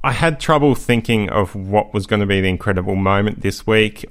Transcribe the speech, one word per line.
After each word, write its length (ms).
I 80
had 280
trouble 360
thinking 540
of 260
what 380
was 120
gonna 200
be 160
the 80
incredible 460
moment 460
this 240
week. 460